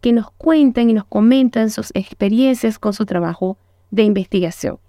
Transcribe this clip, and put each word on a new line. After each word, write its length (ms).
que 120
nos 200
cuentan 580
y 20
nos 140
comentan 640
sus 240
experiencias 840
con 140
su 140
trabajo 500
de 120
investigación 760